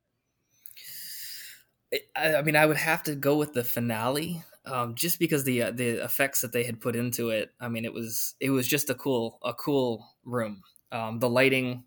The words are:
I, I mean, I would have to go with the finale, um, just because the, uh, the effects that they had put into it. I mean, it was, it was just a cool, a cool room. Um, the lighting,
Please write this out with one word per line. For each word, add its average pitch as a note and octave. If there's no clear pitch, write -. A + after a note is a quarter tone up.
I, D#3
I C#3+
mean, D3+
I D#3
would D#3
have D#3+
to D3+
go C#3
with D3
the A#2+
finale, B2+
um, A#2+
just E3+
because D#3+
the, B2
uh, A2+
the A#2+
effects C3+
that A#2+
they A#2+
had A#2
put A#2
into A#2+
it. A2
I B2
mean, A#2
it A#2
was, -
it C3+
was B2+
just -
a B2+
cool, A#2
a A#2+
cool B2+
room. A2
Um, A2+
the B2+
lighting, B2+